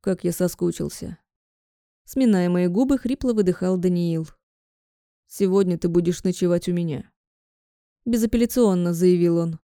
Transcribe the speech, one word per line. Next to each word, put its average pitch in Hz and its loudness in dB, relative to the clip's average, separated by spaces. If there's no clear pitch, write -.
Как 185 -4
я 175 0
соскучился. - -4
Сминая 208 2
мои 180 0
губы, 254 0
хрипло 254 -4
выдыхал 185 0
Даниил. 175 -2
"Сегодня 185 0
ты 180 -2
будешь 170 0
ночевать 175 0
у 180 -2
меня", 170 -6
безапелляционно 226 2
заявил 175 4
он. 170 -2